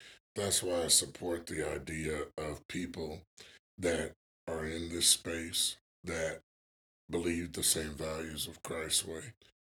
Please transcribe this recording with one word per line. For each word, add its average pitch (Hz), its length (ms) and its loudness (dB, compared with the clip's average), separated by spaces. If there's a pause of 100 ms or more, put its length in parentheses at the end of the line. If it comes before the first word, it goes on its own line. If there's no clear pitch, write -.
(360)
That's 101 280 2
why 87 200 2
I 78 40 2
support 85 580 4
the 76 240 -2
idea 76 540 -2 (140)
of 76 300 -6
people 85 540 -4 (560)
that - 360 2 (340)
are 80 180 -2
in 82 240 -4
this 85 180 4
space - 720 2 (260)
that 82 360 -2 (680)
believe 85 440 0
the 82 100 -2
same 78 280 2
values 80 560 -4
of - 160 -14
Christ's 82 420 0
way, 80 280 -8 (280)